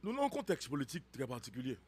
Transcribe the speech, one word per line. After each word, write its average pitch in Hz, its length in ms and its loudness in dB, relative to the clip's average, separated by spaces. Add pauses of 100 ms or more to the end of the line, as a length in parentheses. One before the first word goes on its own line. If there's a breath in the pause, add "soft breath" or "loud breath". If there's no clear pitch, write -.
nous 208 60 0
avons 277 160 4
un - 20 6
contexte 262 400 0
politique 143 420 0
très 131 140 -2
particulier. 123 500 -4 (120)